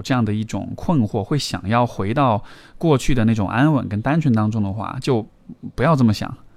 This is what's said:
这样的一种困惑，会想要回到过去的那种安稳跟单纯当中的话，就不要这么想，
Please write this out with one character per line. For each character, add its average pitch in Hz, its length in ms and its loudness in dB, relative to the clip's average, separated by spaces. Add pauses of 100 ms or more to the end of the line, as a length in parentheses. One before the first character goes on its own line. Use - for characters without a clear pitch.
这 123 100 -4
样 123 120 2
的 104 100 0
一 107 80 -2
种 98 320 -8
困 139 320 2
惑， 101 160 -2
会 147 160 -2
想 90 300 -6
要 120 180 2
回 101 260 -4
到 123 300 0 (360)
过 156 200 2
去 - 160 2
的 113 120 2
那 113 60 4
种 101 160 0
安 139 240 2
稳 117 160 -2
跟 104 140 -4
单 151 180 0
纯 143 140 2
当 107 160 2
中 113 100 -2
的 98 120 -2
话， 104 280 -8
就 117 240 0 (520)
不 117 80 0
要 160 100 4
这 135 80 4
么 113 100 6
想， - 240 -6 (200)